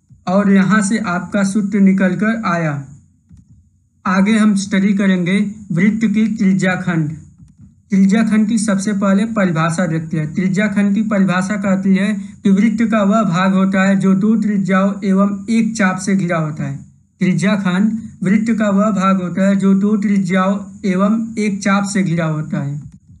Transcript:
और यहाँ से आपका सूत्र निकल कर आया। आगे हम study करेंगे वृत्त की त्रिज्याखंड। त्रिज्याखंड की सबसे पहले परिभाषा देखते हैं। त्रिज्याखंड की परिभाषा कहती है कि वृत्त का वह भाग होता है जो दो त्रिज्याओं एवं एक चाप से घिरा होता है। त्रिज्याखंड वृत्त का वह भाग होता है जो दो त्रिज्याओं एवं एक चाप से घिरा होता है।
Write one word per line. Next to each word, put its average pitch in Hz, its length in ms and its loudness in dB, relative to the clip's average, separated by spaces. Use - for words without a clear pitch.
और 196 260 2
यहाँ 196 280 2
से 214 160 -2
आपका 185 460 -4
सूत्र 202 360 -2
निकल 190 360 2
कर 220 300 -2
आया। 160 400 -4
आगे 196 320 2
हम 214 180 4
study 196 380 0
करेंगे 190 580 0
वृत्त 202 340 0
की 214 300 0
त्रिज्याखंड। 180 720 0
त्रिज्याखंड 208 580 2
की 233 100 0
सबसे 196 360 -2
पहले 196 320 2
परिभाषा 175 600 0
देखते 160 320 -4
हैं। 151 160 -4
त्रिज्याखंड 202 640 0
की 226 60 0
परिभाषा 190 540 0
कहती 190 400 0
है 208 180 0
कि 202 60 4
वृत्त 220 420 2
का 214 120 2
वह 214 200 2
भाग 190 300 0
होता 190 300 2
है 196 120 2
जो 190 180 2
दो 208 220 2
त्रिज्याओं 190 580 0
एवं 196 460 0
एक 226 280 0
चाप 190 200 0
से 196 180 -2
घिरा 170 220 0
होता 156 260 -4
है। 139 140 -6
त्रिज्याखंड 190 800 0
वृत्त 226 360 2
का 214 100 0
वह 202 220 2
भाग 190 300 0
होता 180 260 -2
है 196 80 2
जो 196 180 2
दो 202 240 2
त्रिज्याओं 196 600 0
एवं 208 520 0
एक 208 260 -2
चाप 196 200 0
से 190 200 -2
घिरा 165 220 -2
होता 151 380 -4
है। 143 300 -10